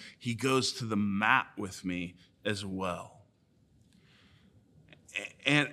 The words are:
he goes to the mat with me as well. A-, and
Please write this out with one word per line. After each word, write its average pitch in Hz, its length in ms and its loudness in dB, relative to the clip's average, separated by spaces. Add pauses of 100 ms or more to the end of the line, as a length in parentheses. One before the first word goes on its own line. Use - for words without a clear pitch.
(180)
he 120 160 -4
goes 127 400 2
to 120 100 -6
the 110 120 -2
mat 104 500 4 (100)
with 98 300 -8
me 87 300 -4 (280)
as 101 200 -2
well. 92 580 -6 (2000)
A-, - 300 -6
and 143 240 4